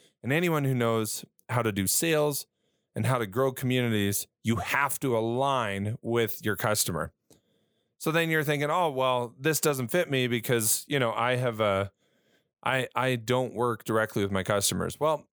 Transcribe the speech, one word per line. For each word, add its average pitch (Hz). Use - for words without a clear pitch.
And 120
anyone 160
who 135
knows 113
how 120
to 113
do 98
sales 151
and 110
how 123
to 113
grow 131
communities, 120
you 117
have 139
to 127
align 113
with 117
your 107
customer. 90
So -
then 165
you're 156
thinking, 147
"Oh, 170
well, 127
this 147
doesn't 131
fit 175
me 127
because, 117
you 143
know, 113
I 120
have 123
a, 98
I, 127
I 127
don't 123
work 117
directly 110
with 98
my 95
customers." 92
Well, 151